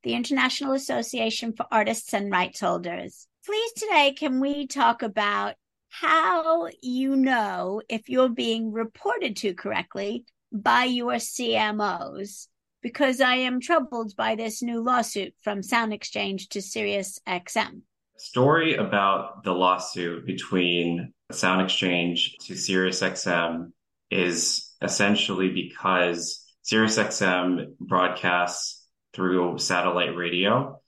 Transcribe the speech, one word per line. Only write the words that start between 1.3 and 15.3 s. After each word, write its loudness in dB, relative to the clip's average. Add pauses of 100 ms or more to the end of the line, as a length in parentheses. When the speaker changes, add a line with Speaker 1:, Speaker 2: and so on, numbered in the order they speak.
Speaker 1:
for -6
Artists 0
and -2
Rights 0
Holders. -4 (180)
Please, -2
today, 2
can 0
we -2
talk 2
about -2 (360)
how 2 (140)
you 0
know 2
if -6
you're 4
being -2
reported -4
to -2
correctly -6 (260)
by 2
your 0
C -4
M 0
Os? -6 (340)
Because 0
I 6
am 0
troubled 0
by 0
this -4
new -2
lawsuit 0